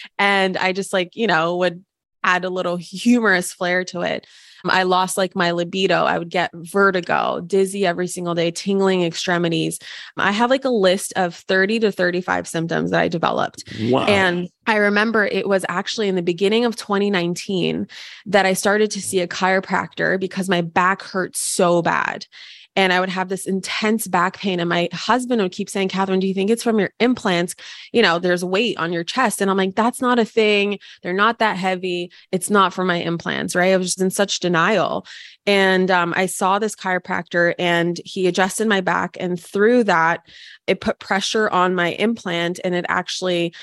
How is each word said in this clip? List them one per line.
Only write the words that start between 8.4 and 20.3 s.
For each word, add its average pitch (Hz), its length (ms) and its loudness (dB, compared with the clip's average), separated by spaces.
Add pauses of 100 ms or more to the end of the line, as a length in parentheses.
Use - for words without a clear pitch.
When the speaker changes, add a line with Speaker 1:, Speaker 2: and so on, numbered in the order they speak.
Speaker 1:
tingling 190 540 0
extremities. 165 760 -2 (380)
I 190 160 2
have, 240 180 2
like, 269 140 2
a 262 60 0
list 196 440 2
of 175 220 -2
thirty 196 420 0
to 214 140 0
thirty-five 180 560 -2
symptoms 165 420 -2
that 170 100 2
I 170 60 2
developed. 160 560 -2 (180)
Speaker 2:
Wow. 123 260 2
Speaker 1:
And 180 420 2 (180)
I 220 100 2
remember 208 480 2
it 190 240 -2
was 196 200 0
actually 196 400 -4
in 190 80 0
the 175 60 0
beginning 196 420 2
of 226 100 0
twenty 202 360 0
nineteen 175 760 -2 (380)
that 190 200 4
I 190 100 2
started 208 380 2
to 196 100 -8
see 185 180 -2
a 175 80 -2
chiropractor 185 880 -2
because 190 300 -6